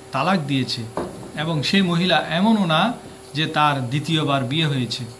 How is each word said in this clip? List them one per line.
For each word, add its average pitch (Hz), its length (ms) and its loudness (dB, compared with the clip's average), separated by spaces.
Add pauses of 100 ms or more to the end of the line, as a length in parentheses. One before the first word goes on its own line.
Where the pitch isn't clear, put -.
(120)
তালাক 165 280 2
দিয়েছে 135 440 -2 (520)
এবং 151 280 -2
সেই 196 180 2
মহিলা 170 480 2
এমনও 196 360 4
না 170 280 2 (400)
যে 151 120 0
তার 147 440 2
দ্বিতীয়বার 147 540 0
বিয়ে 151 220 0
হয়েছে, 127 400 -2 (140)